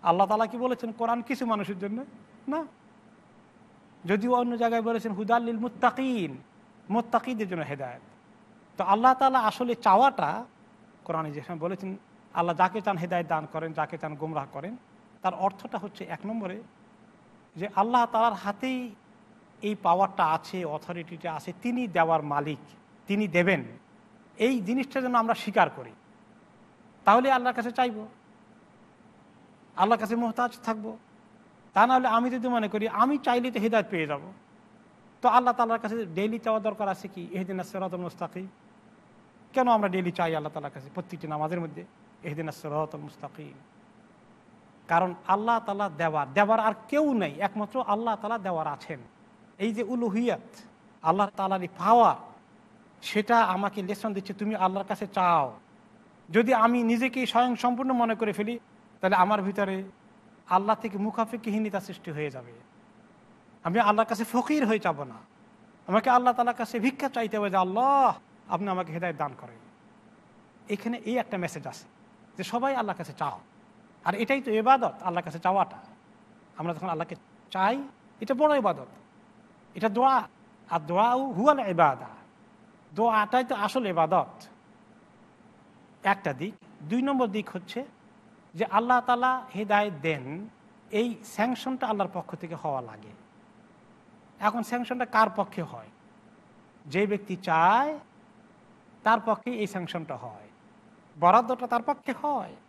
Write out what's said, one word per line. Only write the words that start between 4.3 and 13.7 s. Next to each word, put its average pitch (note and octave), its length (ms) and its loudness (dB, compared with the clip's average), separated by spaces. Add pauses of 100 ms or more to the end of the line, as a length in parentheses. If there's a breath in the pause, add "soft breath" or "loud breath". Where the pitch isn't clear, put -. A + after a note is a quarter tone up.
অন্য A#3+ 220 0
জায়গায় A#3 240 2
বলেছেন A3+ 300 -2
হুদাল A3 320 0
লিল A#3 140 -4
মুত্তাকিন, A#3+ 800 -2 (520)
মুত্তাকিদের A3+ 600 -2
জন্য F3 120 -6
হেদায়েত। C3 400 -10 (760)
তো G3 60 -2
আল্লাহ A3 300 6
তাআলা C4 260 4
আসলে A#3 360 0
চাওয়াটা, G#3+ 720 4 (580)
কোরআনে D#3+ 280 -4
যেখানে D3+ 280 -10
বলেছেন F#3+ 380 -6 (360)
আল্লাহ F3 220 0
যাকে F#3 260 2
চান G3 160 -2
হেদায়েত F3 300 -2
দান D#3 240 -2
করেন, D#3+ 220 -8